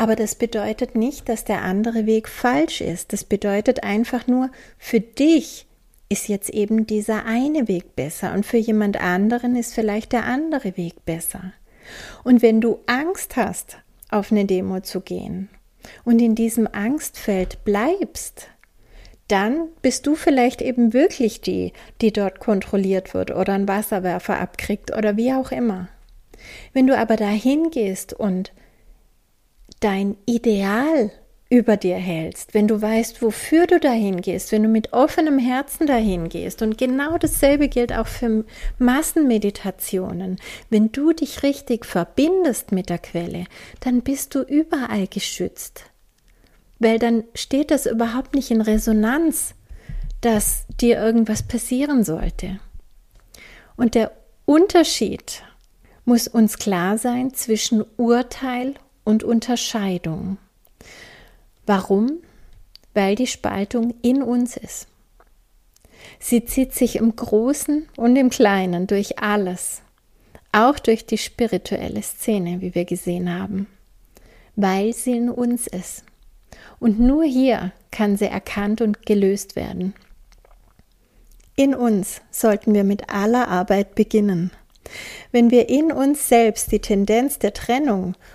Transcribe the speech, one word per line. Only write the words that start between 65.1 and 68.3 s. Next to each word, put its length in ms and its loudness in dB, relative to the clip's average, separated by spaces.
Sie 260 0
zieht 300 -2
sich 220 0
im 180 2
Großen 720 0
und 180 4
im 140 4
Kleinen 560 2